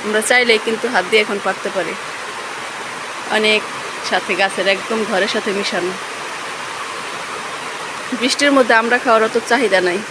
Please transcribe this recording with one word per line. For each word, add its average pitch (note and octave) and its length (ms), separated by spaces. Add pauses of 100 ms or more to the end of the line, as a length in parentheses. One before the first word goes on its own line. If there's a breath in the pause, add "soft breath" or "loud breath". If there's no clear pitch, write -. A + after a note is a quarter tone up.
আমরা G#3 260
চাইলেই A#3+ 380
কিন্তু A3+ 260
হাত F3+ 180
দিয়ে A3 140
এখন G#3+ 120 (100)
পারতে F#3+ 280
পারি, F3 180 (1400)
অনেক G#3+ 240 (480)
সাথে F#3+ 220 (100)
গাছের, G3 340
একদম A3 240 (100)
ঘরের G3+ 260
সাথে A3 220
মিশানো। F#3 360 (2250)
বৃষ্টির C#4 380
মধ্যে A#3+ 220
আমড়া A#3 240
খাওয়ার A3+ 240
অত A3 80 (160)
চাহিদা A3 360
নাই F3+ 120 (120)